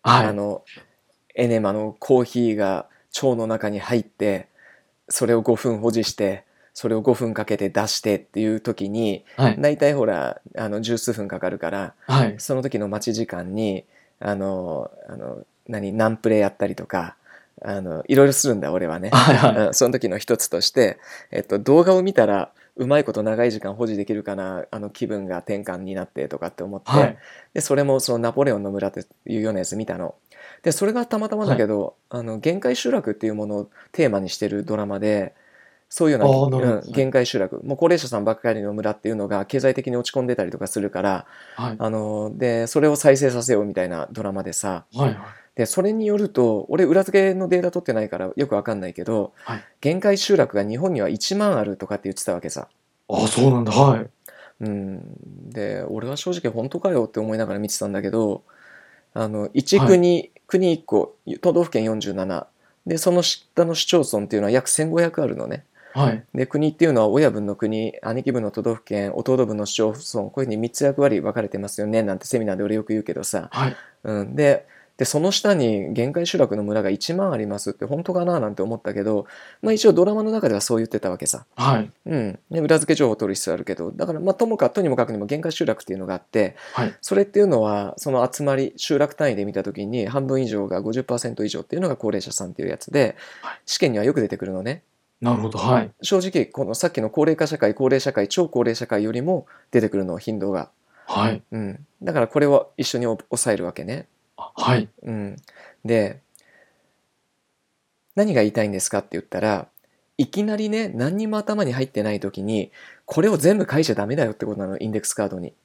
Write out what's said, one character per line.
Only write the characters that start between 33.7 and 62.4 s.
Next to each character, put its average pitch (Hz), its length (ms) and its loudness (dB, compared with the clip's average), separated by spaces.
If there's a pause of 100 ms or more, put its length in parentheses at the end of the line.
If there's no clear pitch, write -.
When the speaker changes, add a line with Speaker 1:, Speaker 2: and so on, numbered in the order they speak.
Speaker 2:
テ 156 160 2
ー - 20 4
マ 101 80 0
に 95 100 -4
し - 100 -8
て 104 100 -2
る 101 160 -2
ド 107 120 -2
ラ 104 100 -2
マ 101 120 -4
で、 104 360 0 (540)
そ - 180 0
う 151 40 6
い 143 60 4
う - 20 0
よ 143 60 4
う 143 40 8
な、 135 60 8
Speaker 1:
あ - 20 6 (120)
ー、 - 20 0
な 131 80 0
る 127 80 2
ほ 120 60 4
ど。 - 160 -2
Speaker 2:
う - 20 -16
ん、 - 20 -12
限 131 200 2
界 127 120 4
集 120 140 -2
落。 95 260 -2
も 139 100 -4
う - 20 -6
高 170 100 4
齢 170 140 6
者 135 80 -8
さ 120 100 -4
ん 104 60 -2
ば 110 80 2
っ - 80 -4
か 117 120 0
り 110 100 -2
の 104 120 -4
村 107 160 -2
っ 104 80 -6
て 101 100 -4
い 113 40 0
う - 20 -2
の 101 140 -4
が 98 180 -2
経 135 140 -2
済 131 140 2
的 131 180 -4
に 120 40 -2
落 120 140 -4
ち - 40 -20
込 131 80 0
ん 123 40 -2
で 123 80 0
た 101 100 -2
り 90 60 -4
と 104 80 -10
か 98 80 -6
す - 140 -4
る 98 100 -2
か 92 120 -4
ら、 95 240 0 (280)
Speaker 1:
は 120 180 -6
い。 107 60 -10
Speaker 2:
あ 113 120 -2
の、 107 440 -4
で、 117 320 0
そ 151 140 0
れ 151 80 6
を 147 80 4
再 139 200 6
生 135 140 2
さ 120 140 -2
せ 127 80 2
よ 104 80 4
う 104 40 -2
み 101 100 -6
た 90 100 0
い 90 40 -4
な 82 220 -6
ド 107 140 -10
ラ 98 80 -4
マ 98 100 -6
で 87 100 -8
さ。 90 400 -6
Speaker 1:
は 135 140 0
い、 - 40 2
は 110 40 -6
い。 98 40 -12 (360)
Speaker 2:
で、 113 120 0
そ - 160 0
れ 208 100 0
に 220 120 -2
よ 208 120 2
る 202 140 0
と、 113 380 2
俺 175 160 4
裏 180 200 4
付 190 280 4
け - 20 0
の 185 120 -2
デ 180 140 4
ー - 20 -2
タ 180 80 0
取 175 100 -4
っ 175 60 -10
て 127 60 -2
な 110 100 0
い 101 60 -4
か 90 100 -6
ら 92 160 -6
よ 135 140 0
く 107 80 0
わ 101 80 0
か 113 100 -2
ん 98 60 -4
な 92 80 -8
い 87 60 -12
け 90 100 -8
ど、 110 300 -2 (100)
Speaker 1:
は 117 100 -8
い。 104 100 -12 (180)
Speaker 2:
限 170 180 0
界 202 180 4
集 202 180 2
落 120 200 2
が 101 80 2
日 110 140 -4
本 180 140 0
に 127 80 0
は 95 80 0
一 113 280 -2
万 202 220 2
あ 107 40 0
る 101 140 -4
と 95 100 -10
か 104 80 -4
っ 101 40 -6
て 98 100 -6
言 95 40 -4
っ - 40 -8
て - 80 -8
た 92 100 -2
わ 87 60 -6
け 78 100 -8
さ。 - 160 -10 (420)
Speaker 1:
あ、 104 200 2
そ 123 180 4
う 135 60 8
な 120 80 4
ん 117 40 0
だ。 110 60 -2
は 123 280 6
い。 110 80 -6 (560)
Speaker 2:
う 107 60 -4
ん。 98 320 -6 (500)
で、 104 380 -4
俺 110 200 -6
は 143 80 -6
正 180 160 -4
直 147 200 -2
本 117 180 -4
当 175 100 -6
か 190 100 0
よ 131 140 2
っ - 40 -4
て - 120 -4
思 110 160 -4
い - 20 -2
な 110 80 -2
が 98 60 -6
ら 101 80 -4
見 104 80 -4
て - 100 -4
た 104 80 -4
ん 101 60 -4
だ 98 100 -4
け 98 80 -2
ど、 107 320 0 (720)
あ 110 160 -4
の、 104 260 -4
一 190 240 2
国、 165 140 6
Speaker 1:
は 175 320 6
い。 - 60 -20 (180)
Speaker 2:
国 185 240 2
一 160 120 -2
個、 - 300 0 (260)
都 175 120 2
道 175 100 4
府 165 80 -2
県 123 140 0
四 110 160 -2
十 101 140 -6
七。 92 340 -4 (360)